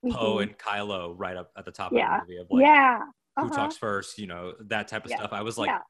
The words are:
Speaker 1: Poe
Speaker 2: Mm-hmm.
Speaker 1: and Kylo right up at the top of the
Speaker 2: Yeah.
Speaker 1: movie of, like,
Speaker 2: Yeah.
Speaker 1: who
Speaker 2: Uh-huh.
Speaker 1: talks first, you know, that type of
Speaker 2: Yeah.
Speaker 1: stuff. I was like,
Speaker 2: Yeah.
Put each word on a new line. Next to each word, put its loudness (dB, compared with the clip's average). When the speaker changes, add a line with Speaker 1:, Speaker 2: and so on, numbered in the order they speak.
Speaker 1:
Poe 0
Speaker 2:
Mm-hmm. 2
Speaker 1:
and -18
Kylo -4
right -6
up -10
at -16
the -12
top -8
of -2
the 4
Speaker 2:
Yeah. 0
Speaker 1:
movie -14
of, -14
like, 8
Speaker 2:
Yeah. 8
Speaker 1:
who -2
Speaker 2:
Uh-huh. -4
Speaker 1:
talks -2
first, -4
you -8
know, -10
that -2
type -8
of -14
Speaker 2:
Yeah. -4
Speaker 1:
stuff. -6
I -4
was -6
like, 0
Speaker 2:
Yeah. -2